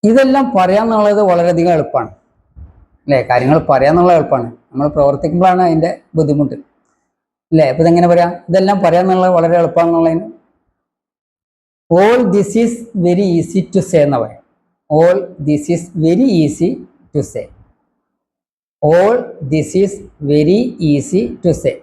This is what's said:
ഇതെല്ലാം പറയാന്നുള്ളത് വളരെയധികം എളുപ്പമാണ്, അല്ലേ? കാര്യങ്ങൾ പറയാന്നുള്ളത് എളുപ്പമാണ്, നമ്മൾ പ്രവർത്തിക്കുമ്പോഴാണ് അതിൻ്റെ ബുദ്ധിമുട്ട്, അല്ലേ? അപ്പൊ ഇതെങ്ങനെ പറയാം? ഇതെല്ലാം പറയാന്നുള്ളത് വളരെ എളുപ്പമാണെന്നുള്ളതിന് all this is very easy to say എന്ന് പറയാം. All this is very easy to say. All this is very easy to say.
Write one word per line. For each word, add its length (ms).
ഇതെല്ലാം 360
പറയാന്നുള്ളത് 640
വളരെയധികം 440
എളുപ്പമാണ്, 360
അല്ലേ? 160
കാര്യങ്ങൾ 260
പറയാന്നുള്ളത് 480
എളുപ്പമാണ്, 280
നമ്മൾ 160
പ്രവർത്തിക്കുമ്പോഴാണ് 720
അതിൻ്റെ 240
ബുദ്ധിമുട്ട്, 380
അല്ലേ? 200
അപ്പൊ 140
ഇതെങ്ങനെ 280
പറയാം? 180
ഇതെല്ലാം 360
പറയാന്നുള്ളത് 540
വളരെ 240
എളുപ്പമാണെന്നുള്ളതിന് 600
all 240
this 140
is 100
very 200
easy 260
to 140
say 160
എന്ന് 180
പറയാം. 180
All 220
this 160
is 80
very 220
easy 300
to 160
say. 160
All 260
this 160
is 100
very 260
easy 300
to 80
say. 220